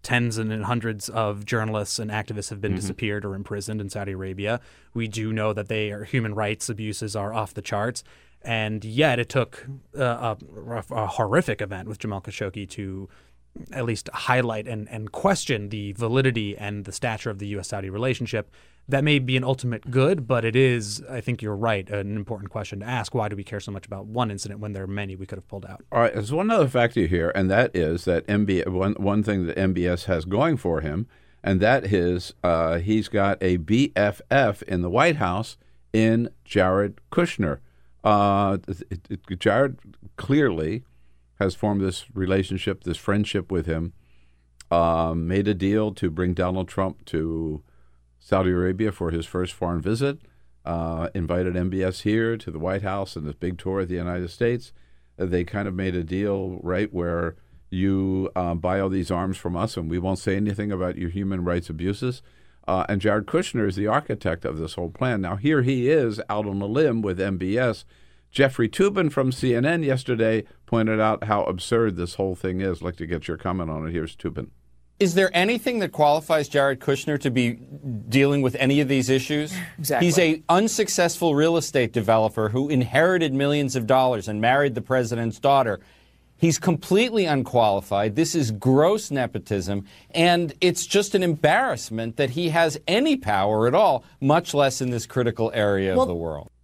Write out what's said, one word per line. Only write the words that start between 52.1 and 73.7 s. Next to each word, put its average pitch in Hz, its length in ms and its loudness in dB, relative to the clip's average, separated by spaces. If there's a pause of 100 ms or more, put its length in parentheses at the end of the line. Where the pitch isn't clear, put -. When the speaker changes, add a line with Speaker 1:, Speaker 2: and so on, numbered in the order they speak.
Speaker 2:
to - 140 -10
the 78 80 -10
White 95 240 -4
House 98 340 -4
and 76 100 -8
this 73 80 -8
big 87 240 -6
tour 95 220 -4
of 90 80 -4
the 90 60 -4
United 87 360 -4
States. 120 420 -2 (460)
Uh, 95 80 -2
they 87 180 0
kind 101 240 -4
of 92 60 -6
made 92 200 -2
a 87 80 -2
deal, 95 600 -4
right, 92 300 -2
where 85 440 -2 (340)
you, 95 640 0
uh, 87 200 0
buy 90 260 0
all 95 80 0
these 95 220 -2
arms 92 260 -2
from 87 200 -4
us 107 200 -2
and 80 140 -6
we 87 80 -2
won't 92 200 -2
say 98 180 0
anything 104 360 -2
about 90 240 -2
your 87 140 -4
human 95 340 -4
rights 87 260 0
abuses. 104 520 -4 (440)
Uh, 92 220 0
and 101 120 0
Jared 104 260 2
Kushner 131 420 0
is 92 80 -2
the 104 100 -2
architect 110 580 -2
of 73 140 -4
this 78 160 -6
whole 87 160 -6
plan. 120 300 -2
Now, 92 160 -4
here 135 260 2
he 127 260 2
is 120 400 2
out 104 180 -2
on 98 140 -2
a 101 60 -4
limb 120 360 2
with 95 180 -2
M 95 180 0
B 95 200 0
S. 120 260 0 (480)
Jeffrey 131 360 2
Toobin 190 440 2
from 131 180 2
C 127 240 0
N 120 100 2
N 165 200 2
yesterday 113 580 2 (240)
pointed 110 320 2
out 107 260 2
how 104 200 2
absurd 107 520 0
this 87 180 -6
whole 95 200 -2
thing 92 260 -4
is. 92 180 -2
I'd 80 60 -10
like 87 120 -6
to 82 100 -8
get 82 220 -4
your 78 80 -4
comment 90 340 -4